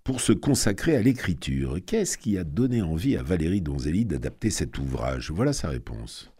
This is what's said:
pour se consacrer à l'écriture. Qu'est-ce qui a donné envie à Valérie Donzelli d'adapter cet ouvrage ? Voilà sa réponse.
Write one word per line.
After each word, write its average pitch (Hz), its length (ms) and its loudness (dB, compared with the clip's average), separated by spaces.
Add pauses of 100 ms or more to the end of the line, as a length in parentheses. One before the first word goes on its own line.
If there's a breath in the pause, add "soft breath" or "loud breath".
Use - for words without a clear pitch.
pour 127 180 -4
se - 120 4
consacrer 120 640 4
à 110 60 4
l'écriture. 73 840 0
Qu'est-ce 220 320 0
qui 147 220 0
a 90 60 -2
donné 123 360 2
envie 90 360 0
à 64 80 -4
Valérie 87 360 2
Donzelli 73 440 0
d'adapter 65 460 -2
cet - 280 -4
ouvrage ? 65 540 -4
Voilà 120 200 0
sa - 160 -2
réponse. 58 720 -8